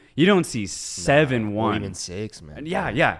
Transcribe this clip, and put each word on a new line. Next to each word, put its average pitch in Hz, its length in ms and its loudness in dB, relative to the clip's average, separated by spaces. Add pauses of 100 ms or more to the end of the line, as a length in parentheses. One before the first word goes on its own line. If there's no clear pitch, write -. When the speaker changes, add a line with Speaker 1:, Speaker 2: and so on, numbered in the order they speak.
(160)
Speaker 1:
You 156 120 4
don't 190 180 6
see 107 200 -4
seven 120 880 0
one. 107 200 0
Speaker 2:
Or 110 80 0
even 95 120 -6
six, 90 480 -10
man. 78 240 -14
Speaker 1:
Yeah, 175 240 -4
yeah. 117 300 2